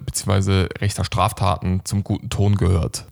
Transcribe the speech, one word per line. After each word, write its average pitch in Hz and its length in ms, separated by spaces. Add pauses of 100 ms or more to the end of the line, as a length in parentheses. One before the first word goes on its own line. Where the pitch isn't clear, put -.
beziehungsweise 98 720
rechter 98 260
Straftaten 92 840
zum 101 180
guten - 260
Ton 104 240
gehört. 90 580